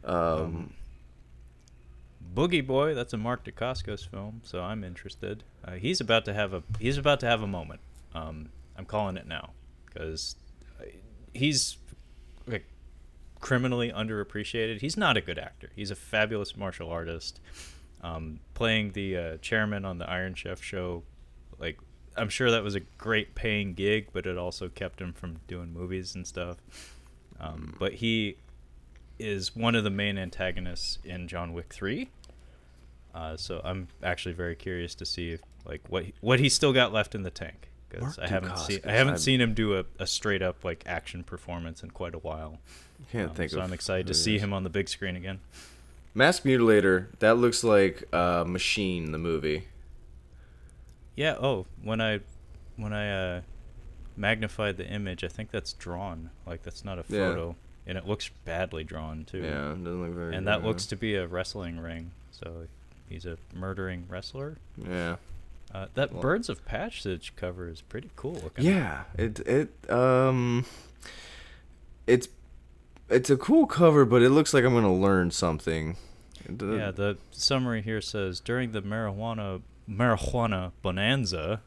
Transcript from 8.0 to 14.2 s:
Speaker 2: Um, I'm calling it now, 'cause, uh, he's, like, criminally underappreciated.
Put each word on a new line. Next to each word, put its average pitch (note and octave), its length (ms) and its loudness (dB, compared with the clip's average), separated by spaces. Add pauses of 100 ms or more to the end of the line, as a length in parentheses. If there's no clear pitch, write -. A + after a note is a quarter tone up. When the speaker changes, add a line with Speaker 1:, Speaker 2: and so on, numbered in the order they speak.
Speaker 2:
Um, D#2 360 -8 (280)
I'm F#2 80 -12
calling G2+ 320 -2
it - 100 -12
now, D#2 240 -8 (420)
'cause, D#2+ 420 -8 (440)
uh, - 60 -14 (480)
he's, C3+ 440 2 (680)
like, A2+ 180 -6 (760)
criminally B2 520 0
underappreciated. G#2+ 880 -4